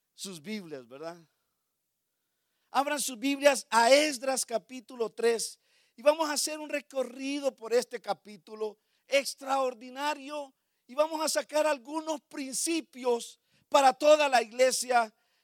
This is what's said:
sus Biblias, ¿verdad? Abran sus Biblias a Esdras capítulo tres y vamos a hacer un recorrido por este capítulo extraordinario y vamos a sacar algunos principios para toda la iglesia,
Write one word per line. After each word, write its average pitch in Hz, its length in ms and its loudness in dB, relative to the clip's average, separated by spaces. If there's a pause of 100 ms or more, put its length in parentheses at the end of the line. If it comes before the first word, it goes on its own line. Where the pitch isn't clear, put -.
(140)
sus 185 280 -14
Biblias, 156 460 -10
¿verdad? 156 300 -14 (1500)
Abran 285 300 -2
sus 254 160 -8
Biblias 277 520 2
a 233 220 6
Esdras 269 540 2
capítulo 240 640 -8
tres 226 480 -2 (360)
y 233 60 -20
vamos 302 280 2
a 294 40 -2
hacer 311 260 -4
un 302 100 -12
recorrido 269 840 -6
por 220 180 -6
este 240 260 -2
capítulo 208 800 -10 (300)
extraordinario 269 1500 -4 (340)
y 247 80 -20
vamos 311 260 0
a 302 80 0
sacar 294 360 0
algunos 302 560 -4
principios 262 1200 -6 (300)
para 269 240 6
toda 302 360 6
la 240 120 6
iglesia, 240 720 2 (300)